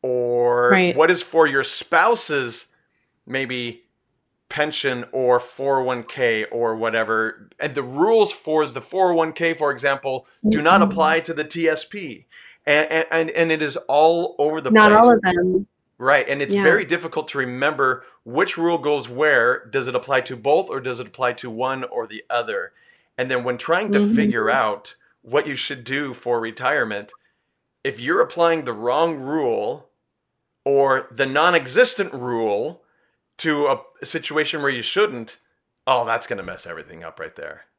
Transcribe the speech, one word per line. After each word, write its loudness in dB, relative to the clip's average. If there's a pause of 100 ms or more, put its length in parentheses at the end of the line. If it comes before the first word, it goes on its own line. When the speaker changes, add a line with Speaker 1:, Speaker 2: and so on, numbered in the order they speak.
Speaker 1:
or 2
Speaker 2:
Right. 4
Speaker 1:
what 6
is 0
for 4
your 0
spouse's -2 (580)
maybe -8 (680)
pension -4
or 2
four -2
oh -2
one -2
K 0
or -2
whatever. -2 (100)
And -6
the -4
rules 2
for -2
the -10
four 2
oh 2
one 0
K, -2
for 0
example, -4 (220)
do 2
not 6
Speaker 2:
Mm-hmm. 4
Speaker 1:
apply 2
to -8
the -4
T -2
S -2
P. -14 (380)
And, 2
and, 0
and, 0
and 0
it 0
is -4 (100)
all 2
over 0
the 0
Speaker 2:
Not 8
Speaker 1:
place. 8
Speaker 2:
all 8
of 4
them. 0 (300)
Speaker 1:
Right. 2
And -2
it's -2
Speaker 2:
Yeah. 0
Speaker 1:
very 4
difficult -6
to -6
remember -2 (200)
which -2
rule 0
goes -2
where. 2
Does -4
it -6
apply 0
to -10
both 0
or -6
does -8
it -12
apply -4
to -12
one -6
or -8
the -16
other? -4 (440)
And -4
then -2
when -4
trying -2
to 4
Speaker 2:
Mm-hmm. 2
Speaker 1:
figure 0
out -2 (280)
what -2
you -8
should -10
do -6
for -2
retirement, -4 (720)
if -6
you're 0
applying 2
the -6
wrong 0
rule -4 (760)
or 4
the 0
non-existent 2
rule -4 (540)
to 0
a, 0 (200)
a -12
situation -4
where 0
you -6
shouldn't, -2 (500)
oh, 2
that's -4
gonna -8
mess -14
everything -16
up -16
right -12
there. -16 (180)